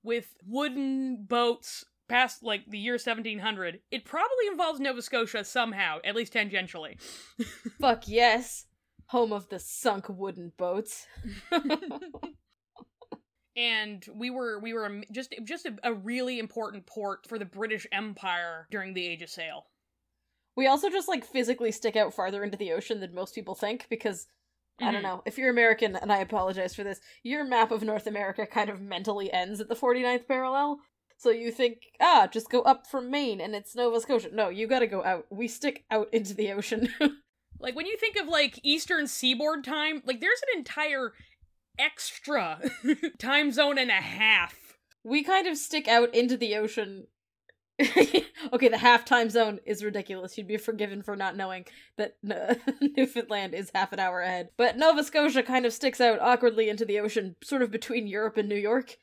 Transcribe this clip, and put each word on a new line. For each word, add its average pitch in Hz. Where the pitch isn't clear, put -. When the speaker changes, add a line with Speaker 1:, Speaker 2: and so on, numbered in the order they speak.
Speaker 1:
with 233
wooden 262
boats 240
past, 247
like, 214
the 208
year 240
seventeen 226
hundred, 190
it -
probably 453
involves 320
Nova 262
Scotia 233
somehow, 196
at 202
least 233
tangentially. 185
<laughs> -
Speaker 2:
Fuck 233
yes. 233
Home 233
of 202
the 190
sunk 202
wooden 185
boats. 180
<laughs> 349
Speaker 1:
And 214
we 233
were, 240
we 226
were 226
a, 202
just, 254
just 302
a, 226
a 233
really 240
important 208
port 202
for 226
the 208
British 208
Empire 175
during 190
the 180
Age 170
of 165
Sail. 160
Speaker 2:
We 269
also 294
just, 370
like, 311
physically 240
stick 214
out 202
farther 190
into 202
the 190
ocean 202
than 175
most 180
people 190
think, 220
because, 214
I 247
don't 226
Speaker 1:
Mm-hmm. 196
Speaker 2:
know, 185
if -
you're 262
American, 226
and 208
I 202
apologize 190
for 208
this, 196
your 294
map 226
of 220
North 214
America 202
kind 208
of 196
mentally 196
ends 190
at 214
the 226
forty-ninth 247
parallel. 269
So 247
you 233
think, 233
"Ah, 294
just 226
go 247
up 262
from 247
Maine 269
and 190
it's 202
Nova 233
Scotia." 226
No, 208
you 208
gotta 247
go 190
out. 180
We 214
stick -
out 214
into 208
the 196
ocean. 220
<laughs> 294
Speaker 1:
Like, 254
when 320
you 427
think 427
of, 349
like, 302
Eastern 302
Seaboard 277
time, 302
like, 247
there's 415
an 415
entire 277
extra 254
<laughs> 302
time 285
zone 285
and 254
a 190
half. 196
Speaker 2:
We 277
kind 381
of 330
stick 302
out 233
into 247
the 214
ocean. 214
<laughs> 285
Okay, 247
the 226
half 240
time 233
zone 214
is 208
ridiculous. 190
You'd 202
be 208
forgiven 208
for 202
not 190
knowing 185
that, 208
uh, 208
<laughs> 285
Newfoundland 226
is 185
half 190
an 190
hour 180
ahead. 180
But 240
Nova 302
Scotia 285
kind 254
of 226
sticks 262
out 233
awkwardly 233
into 214
the 208
ocean, 208
sort 277
of 233
between 226
Europe 214
and 214
New 208
York. 220